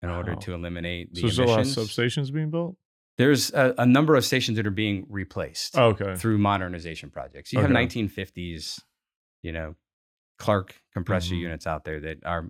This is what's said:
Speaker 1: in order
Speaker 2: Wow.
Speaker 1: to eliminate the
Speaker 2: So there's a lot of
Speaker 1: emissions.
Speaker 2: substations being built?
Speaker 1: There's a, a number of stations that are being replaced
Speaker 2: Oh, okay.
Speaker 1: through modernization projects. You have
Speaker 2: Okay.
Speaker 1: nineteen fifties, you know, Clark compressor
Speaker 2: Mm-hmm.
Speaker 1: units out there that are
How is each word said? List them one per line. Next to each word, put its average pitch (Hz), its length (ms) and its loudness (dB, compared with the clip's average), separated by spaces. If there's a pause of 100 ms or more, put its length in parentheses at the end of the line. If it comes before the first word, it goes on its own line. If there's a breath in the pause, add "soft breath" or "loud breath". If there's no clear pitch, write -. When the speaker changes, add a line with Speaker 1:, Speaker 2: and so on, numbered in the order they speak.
Speaker 1:
in 87 80 -4
order 87 240 -4
Speaker 2:
Wow. - 60 -6
Speaker 1:
to 90 160 -10
eliminate 85 580 -8
the 87 80 -10
Speaker 2:
So 117 60 2
there's 104 120 0
a 127 60 4
lot 113 140 4
of 107 60 2
Speaker 1:
emissions. 117 300 -4
Speaker 2:
substations 131 380 -2
being 156 160 -2
built? 170 260 -4 (420)
Speaker 1:
There's 135 360 4
a, 127 240 4
a 120 80 4
number 147 300 8
of 123 100 6
stations 120 320 0
that 110 80 2
are 104 60 0
being 101 380 -2
replaced 95 680 -8
Speaker 2:
Oh, 123 120 8
okay. 101 260 -2
Speaker 1:
through 107 240 2
modernization 90 720 -2
projects. 71 420 -14
You 127 60 0
have 143 60 4
Speaker 2:
Okay. 139 80 4
Speaker 1:
nineteen 117 340 0
fifties, 87 720 -10 (640)
you 82 80 -8
know, 80 240 -8 (640)
Clark 98 360 -2 (180)
compressor 90 420 -2
Speaker 2:
Mm-hmm. 87 80 -4
Speaker 1:
units 85 240 -8
out 78 160 -4
there 78 160 -8
that 78 260 -12
are 85 240 -6